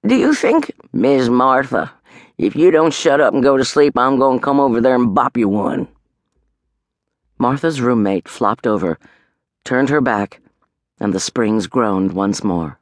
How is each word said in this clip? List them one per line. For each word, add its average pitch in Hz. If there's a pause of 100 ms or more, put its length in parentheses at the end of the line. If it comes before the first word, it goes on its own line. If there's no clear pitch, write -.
Do 233
you 277
think," - (220)
"Miss 127
Martha, 127 (440)
if 98
you 165
don't 156
shut 147
up 113
and 131
go 139
to 131
sleep, 147
I'm 131
gonna 131
come 139
over 117
there 127
and 123
bop 123
you 110
one." 98 (1500)
Martha's 139
roommate 107
flopped 110
over, 92 (640)
turned 131
her 147
back, 110 (600)
and 104
the 95
Springs 107
groaned 98
once 98
more. 85